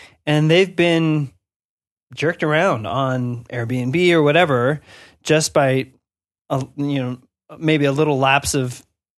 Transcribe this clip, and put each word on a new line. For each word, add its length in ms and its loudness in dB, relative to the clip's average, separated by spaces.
and 260 2
they've 240 4
been 560 0
jerked 280 -4
around 440 0
on 580 -4
Airbnb 680 -2
or 100 4
whatever 580 2
just 300 0
by, 360 0
a, 180 -4
you 260 -4
know, 160 -8
maybe 260 0
a 80 0
little 260 0
lapse 360 0
of, 280 -6